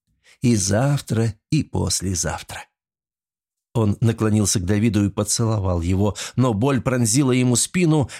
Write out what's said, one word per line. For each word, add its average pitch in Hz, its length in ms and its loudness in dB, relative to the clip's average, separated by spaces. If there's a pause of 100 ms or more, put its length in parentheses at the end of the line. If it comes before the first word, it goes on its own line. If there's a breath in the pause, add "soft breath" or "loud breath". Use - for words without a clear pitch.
(420 soft breath)
И 120 140 2
завтра, 110 760 -2 (160)
и 156 140 0
послезавтра». 92 1000 -6 (1080)
Он 107 260 0
наклонился 107 600 2
к 87 60 -6
Давиду 104 400 2
и 98 40 0
поцеловал 101 720 -2
его, 95 340 0 (200 loud breath)
но 123 180 2
боль 123 280 0
пронзила 123 500 0
ему 123 240 2
спину 156 540 2 (100)